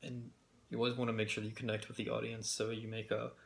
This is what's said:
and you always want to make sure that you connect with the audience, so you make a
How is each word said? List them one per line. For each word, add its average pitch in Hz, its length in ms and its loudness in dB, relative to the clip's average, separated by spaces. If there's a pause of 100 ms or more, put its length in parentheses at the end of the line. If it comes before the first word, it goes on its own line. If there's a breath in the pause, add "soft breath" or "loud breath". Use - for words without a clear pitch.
and 120 280 -6 (400)
you 117 80 0
always 120 160 4
want 123 140 2
to 117 40 4
make 110 160 2
sure - 140 0
that 107 60 0
you 110 80 -6
connect 107 320 0
with - 80 -12
the 120 140 -2
audience, 113 380 -2
so 110 220 2
you 113 160 -2
make 110 240 -2
a 113 220 0 (140 loud breath)